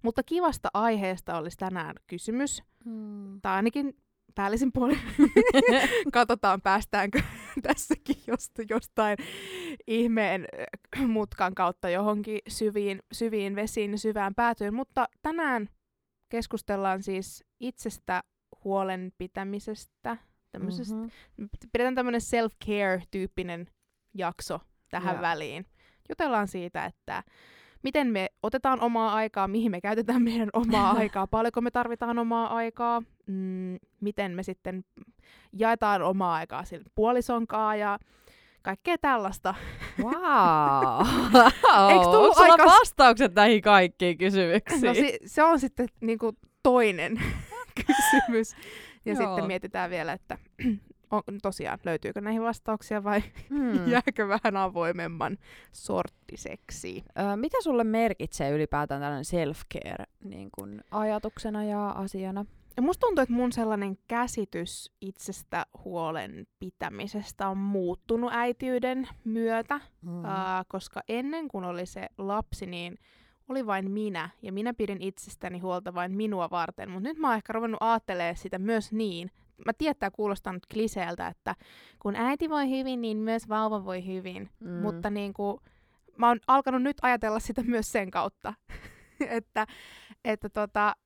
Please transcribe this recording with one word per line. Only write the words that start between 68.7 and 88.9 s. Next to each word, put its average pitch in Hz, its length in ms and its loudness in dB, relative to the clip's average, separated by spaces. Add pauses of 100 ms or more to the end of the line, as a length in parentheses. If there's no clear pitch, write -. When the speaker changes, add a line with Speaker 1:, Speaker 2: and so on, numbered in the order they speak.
Speaker 1:
myötä, 226 560 -4 (220)
Speaker 2:
Mm. 170 240 -12
Speaker 1:
ää, 190 420 -4
koska - 420 -10
ennen 285 380 -6
kun 196 160 -10
oli 180 220 -8
se 190 220 -14 (100)
lapsi, 202 480 -6
niin 175 320 -12 (520)
oli 262 160 -4
vain 190 260 -4
minä, 196 380 -6 (120)
ja 208 100 -14
minä 220 220 -6
pidin 202 280 -6
itsestäni 185 580 -12
huolta 180 340 -8
vain 180 180 -6
minua 196 380 -4
varten. 175 420 -6
Mut 185 120 -8
nyt 311 140 -8
mä 311 100 0
oon 233 80 2
ehkä 220 180 -8
ruvennut 226 300 -4
aattelee 185 520 -2
sitä 185 240 -8
myös 214 340 -2
niin. 185 380 -6 (340)
Mä 220 120 -2
tiedän, 294 220 -2
tää 196 120 -4
kuulostaa 196 420 -4
nyt 180 200 -14
kliseeltä, 180 540 -6
että - 280 -8 (440)
kun 202 160 -6
äiti 277 340 -2
voi 285 200 -2
hyvin, 262 320 -4
niin 220 160 -4
myös 220 320 -4
vauva 214 360 -2
voi 185 200 -8
hyvin. 185 440 -10 (100)
Speaker 2:
Mm. 208 100 -16
Speaker 1:
Mutta 175 400 -4
niinku, 202 520 -6 (560)
mä 233 100 2
oon 240 200 4
alkanut 262 340 2
nyt 277 200 -2
ajatella 226 380 0
sitä 233 240 -6
myös 233 280 -2
sen 196 200 -4
kautta, 214 420 -6 (400)